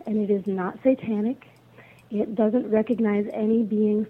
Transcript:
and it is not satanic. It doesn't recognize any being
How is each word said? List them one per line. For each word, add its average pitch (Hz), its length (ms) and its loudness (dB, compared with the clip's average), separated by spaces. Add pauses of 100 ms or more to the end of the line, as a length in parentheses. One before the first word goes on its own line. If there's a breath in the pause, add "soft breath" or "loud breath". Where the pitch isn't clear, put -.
and 214 120 -2
it 208 120 0
is 196 160 0
not 185 380 -4
satanic. 233 640 0 (640 loud breath)
It 214 260 -4
doesn't 220 360 0
recognize 214 600 2
any 226 300 2
being 214 460 0